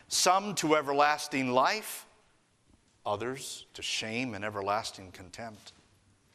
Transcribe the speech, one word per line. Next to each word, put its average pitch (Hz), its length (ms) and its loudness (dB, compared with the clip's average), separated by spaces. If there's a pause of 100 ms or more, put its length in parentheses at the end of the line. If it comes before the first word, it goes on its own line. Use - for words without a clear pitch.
some 196 460 2
to 156 220 4
everlasting 143 760 2
life, 175 540 0 (960)
others 117 720 -6
to - 80 -12
shame 117 520 -4
and 98 100 -8
everlasting 101 680 -2
contempt. 104 600 -16 (640)